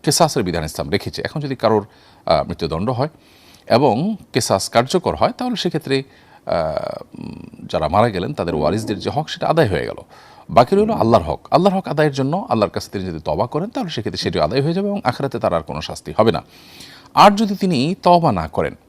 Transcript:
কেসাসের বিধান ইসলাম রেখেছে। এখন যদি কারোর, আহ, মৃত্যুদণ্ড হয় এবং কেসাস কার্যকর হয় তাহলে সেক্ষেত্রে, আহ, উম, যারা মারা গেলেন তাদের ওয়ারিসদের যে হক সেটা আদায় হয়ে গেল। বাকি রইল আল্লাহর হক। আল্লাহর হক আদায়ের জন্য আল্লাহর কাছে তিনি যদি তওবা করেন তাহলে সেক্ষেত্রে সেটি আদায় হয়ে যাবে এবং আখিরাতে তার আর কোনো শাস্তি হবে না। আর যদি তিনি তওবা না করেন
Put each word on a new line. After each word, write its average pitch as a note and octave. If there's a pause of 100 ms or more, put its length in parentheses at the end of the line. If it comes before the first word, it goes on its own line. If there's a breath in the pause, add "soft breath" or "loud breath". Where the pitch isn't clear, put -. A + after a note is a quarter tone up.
কেসাসের D3
বিধান F2
ইসলাম D2+
রেখেছে। G2
এখন -
যদি C#3
কারোর, G#2+ (400 soft breath)
আহ, D2+
মৃত্যুদণ্ড E2+
হয় D#3+ (580 soft breath)
এবং C#3 (180)
কেসাস A2
কার্যকর A#2
হয় D#3
তাহলে B3
সেক্ষেত্রে, C3+ (420 soft breath)
আহ, -
উম, -
যারা D#2
মারা G#2+
গেলেন F#2+
তাদের E2+
ওয়ারিসদের G2
যে -
হক C#3
সেটা -
আদায় D3+
হয়ে D2
গেল। G1+ (520 loud breath)
বাকি B2
রইল G#3
আল্লাহর A2+
হক। D2+
আল্লাহর F#3
হক F#3
আদায়ের D3+
জন্য C#3
আল্লাহর G#2+
কাছে -
তিনি F#2+
যদি D#2+
তওবা E2
করেন F3
তাহলে A#3
সেক্ষেত্রে G#2+
সেটি F2
আদায় G#2
হয়ে D#3+
যাবে G3
এবং G3+
আখিরাতে B2
তার G2
আর D#2+
কোনো D#2
শাস্তি -
হবে A2
না। - (680 loud breath)
আর F#3
যদি G3+
তিনি F3
তওবা E3+
না E2
করেন D#2 (140)